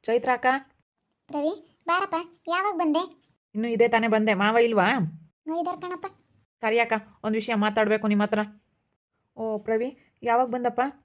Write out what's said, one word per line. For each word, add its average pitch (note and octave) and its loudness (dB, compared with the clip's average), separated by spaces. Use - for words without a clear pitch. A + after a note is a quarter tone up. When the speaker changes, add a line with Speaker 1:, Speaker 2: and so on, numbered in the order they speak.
Speaker 1:
ಚೈತ್ರ A#3 0
ಅಕ್ಕ. B3 0
Speaker 2:
ರವಿ, D4+ -2
ಬಾರಪ್ಪ, F4+ 0
ಯಾವಾಗ F#4+ 0
ಬಂದೆ? E4 2
Speaker 1:
ಇನ್ನು A3 -2
ಇದೇ A#3 -2
ತಾನೇ A3+ 2
ಬಂದೆ, G#3+ 2
ಮಾವ G#3+ 2
ಇಲ್ವಾ? A3+ 4
Speaker 2:
ಹ್ಮ್, A3+ 2
ಇದಾರ್ F4 -6
ಕಣಪ್ಪ. F4+ -10
Speaker 1:
ಕರಿ A3+ 2
ಅಕ್ಕ, A3+ 2
ಒಂದ್ A3 -2
ವಿಷಯ A3+ -2
ಮಾತಾಡ್ಬೇಕು G#3+ 2
ನಿಮ್ G#3 2
ಹತ್ರ. G#3 2
ಓ A3 -4
ಪ್ರವಿ, A3+ -2
ಯಾವಾಗ A#3+ 4
ಬಂದಪ್ಪ? A#3+ -2